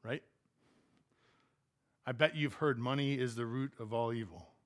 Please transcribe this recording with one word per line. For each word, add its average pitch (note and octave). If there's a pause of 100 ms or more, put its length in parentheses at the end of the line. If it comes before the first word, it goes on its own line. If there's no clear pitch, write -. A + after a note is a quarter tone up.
right? A#2 (1800)
I B2+
bet D#3
you've D3
heard, C#3+
"Money C#3
is B2
the A#2+
root C3
of A2
all A#2
evil." G#2+ (180)